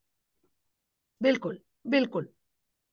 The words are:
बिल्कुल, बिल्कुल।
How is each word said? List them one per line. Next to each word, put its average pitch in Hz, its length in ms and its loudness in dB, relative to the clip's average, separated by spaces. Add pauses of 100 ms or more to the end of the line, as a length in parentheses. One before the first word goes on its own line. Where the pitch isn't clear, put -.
(1200)
बिल्कुल, 247 380 0 (260)
बिल्कुल। 240 420 0 (640)